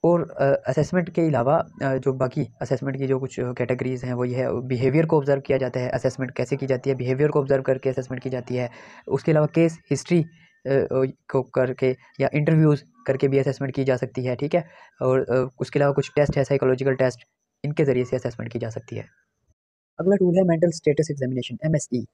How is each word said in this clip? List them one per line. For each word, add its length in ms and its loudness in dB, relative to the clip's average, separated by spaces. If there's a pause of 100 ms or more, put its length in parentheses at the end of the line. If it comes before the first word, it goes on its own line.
और, 280 2
अ, 380 0
असेसमेंट 400 0
के 120 -2
अलावा, 460 2 (160)
अ, 140 0
जो 160 0
बाकी 340 -2 (140)
असेसमेंट 360 -4
की 100 -4
जो 120 0
कुछ 200 -8
कैटेगरीज 640 -4
हैं 100 -4
वो 120 -2
ये 100 -4
है, 260 -2
बिहेवियर 440 0
को 120 2
ऑब्जर्व 240 2
किया 160 0
जाता 220 -2
है। 100 -2
असेसमेंट 420 -2
कैसे 240 -2
की 100 -6
जाती 240 -2
है? 60 0
बिहेवियर 340 0
को 100 2
ऑब्जर्व 220 2
करके 280 0
असेसमेंट 340 -6
की 60 -6
जाती 260 -6
है। 140 -2 (380)
उसके 240 0
अलावा 160 4
केस 320 2 (100)
हिस्ट्री, 340 2
अ, 460 -12
अ, 160 4 (460)
को 100 2
करके 540 0 (240)
या 140 2
इंटरव्यूज़ 500 4 (240)
करके 200 0
भी 100 2
असेसमेंट 380 -2
की 80 -2
जा 120 2
सकती 300 -6
है, 100 -2
ठीक 200 -4
है। 120 0 (340)
और, 200 2
अ, 280 0 (100)
उसके 200 -4
अलावा 140 4
कुछ 220 -2
टेस्ट 220 2
है, 60 2
साइकोलॉजिकल 520 0
टेस्ट, 240 0 (460)
इनके 200 0
ज़रिए 200 2
से 100 -4
असेसमेंट 360 -6
की 80 -6
जा 100 -6
सकती 260 -12
है। 100 -10 (920)
अगला 160 4
टूल 220 2
है 60 4
मेंटल 280 4
स्टेटस 400 0
एग्जामिनेशन, 540 -6
एमएसई। 480 -2